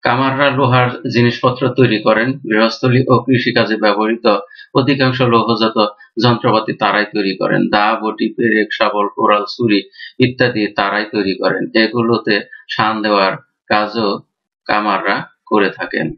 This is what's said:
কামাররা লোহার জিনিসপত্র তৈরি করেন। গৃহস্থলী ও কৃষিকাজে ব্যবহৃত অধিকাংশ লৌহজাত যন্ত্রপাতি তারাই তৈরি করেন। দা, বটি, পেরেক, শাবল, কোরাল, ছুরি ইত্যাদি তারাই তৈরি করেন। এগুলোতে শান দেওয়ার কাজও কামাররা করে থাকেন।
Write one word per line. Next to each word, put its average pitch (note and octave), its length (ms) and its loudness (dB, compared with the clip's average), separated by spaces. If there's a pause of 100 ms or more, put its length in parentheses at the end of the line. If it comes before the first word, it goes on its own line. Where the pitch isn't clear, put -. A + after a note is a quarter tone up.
কামাররা C3 480 0
লোহার B2+ 580 0
জিনিসপত্র A#2+ 600 0
তৈরি A#2 300 2
করেন। A2 340 0
গৃহস্থলী A#2 760 0
ও B2 100 4
কৃষিকাজে A#2 580 0
ব্যবহৃত G#2+ 600 0 (360)
অধিকাংশ C3 480 2
লৌহজাত A2+ 640 2 (340)
যন্ত্রপাতি A2+ 500 2
তারাই G#2 320 0
তৈরি G2 320 -2
করেন। F#2+ 320 0
দা, G#2 260 2
বটি, G#2+ 400 -4
পেরেক, G#2+ 380 0
শাবল, G#2 360 0
কোরাল, G#2 360 0
ছুরি G#2 460 -2 (280)
ইত্যাদি B2 480 2
তারাই G2+ 460 -2
তৈরি G2 220 -2
করেন। F#2+ 480 -2
এগুলোতে A2+ 580 0 (300)
শান A2 320 -2
দেওয়ার G2+ 340 0 (300)
কাজও G#2+ 520 -2 (460)
কামাররা G#2 600 -2 (200)
করে G2 240 2
থাকেন। - 480 -6